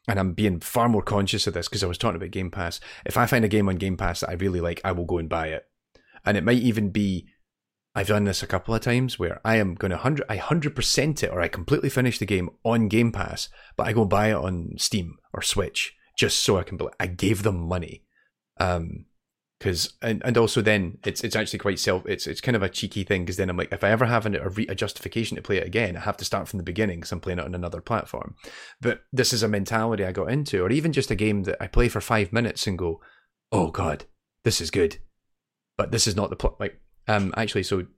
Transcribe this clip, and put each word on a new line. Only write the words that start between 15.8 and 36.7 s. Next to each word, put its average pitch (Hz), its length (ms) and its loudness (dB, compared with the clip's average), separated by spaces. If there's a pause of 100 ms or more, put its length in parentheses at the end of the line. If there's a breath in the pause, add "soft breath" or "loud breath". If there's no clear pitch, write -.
just - 280 2
so 104 140 4
I 87 40 0
can, 90 140 -8
bel-, 85 240 -4
I 95 80 -2
gave 95 340 0
them 101 160 0
money. 85 460 -4 (560)
Um, 87 460 -2 (520)
'cause, 90 420 -2
and, 113 240 -2
and 120 140 2
also 113 240 4
then 101 420 2
it's, - 200 -4
it's 110 120 -4
actually 107 220 -2
quite 98 220 -2
self, 92 260 0
it's, 92 200 -4
it's - 140 -6
kind 123 160 2
of 98 60 2
a 95 60 0
cheeky 98 360 -6
thing 90 220 0
'cause 90 100 -4
then 92 140 0
I'm 87 80 -4
like, - 140 -4
if - 120 -4
I 101 60 6
ever 113 160 4
have 113 180 2
an, 104 120 0
a - 140 -4
re-, 107 180 -2
a 98 60 -6
justification - 640 -4
to - 60 -10
play 98 160 0
it 85 80 0
again, 92 300 -2
I 87 40 -10
have - 180 -4
to 101 60 -8
start 98 240 -4
from 104 100 -6
the 90 60 -4
beginning 90 360 -2
'cause - 120 -10
I'm 87 80 -4
playing 87 200 -4
it 76 40 -6
on 90 120 -6
another 87 240 -6
platform. - 560 -6 (440 loud breath)
But 117 220 -2 (100)
this 127 200 2
is 110 100 0
a 110 60 2
mentality 104 560 0
I 92 80 -2
got 92 180 -2
into, 135 320 0
or 95 80 2
even 151 220 2
just - 180 0
a 110 60 2
game 104 260 2
that - 180 -4
I - 60 -6
play 120 220 6
for 104 120 -2
five 104 320 0
minutes 113 360 -2
and 92 100 -2
go, 82 220 -2 (520 soft breath)
"Oh 87 200 2
God, 80 320 -2 (400)
this 113 160 2
is 82 100 -4
good." - 280 2 (800)
But 98 160 -2
this 113 140 4
is 98 100 0
not 101 140 0
the - 60 -6
pl-, - 240 0
like, 101 200 -6 (280)